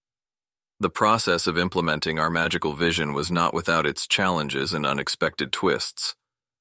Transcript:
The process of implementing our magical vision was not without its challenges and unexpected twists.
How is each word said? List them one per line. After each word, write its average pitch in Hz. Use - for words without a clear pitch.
The 95
process 107
of 82
implementing 82
our 80
magical 82
vision 78
was 71
not 85
without 82
its -
challenges 78
and 76
unexpected 71
twists. -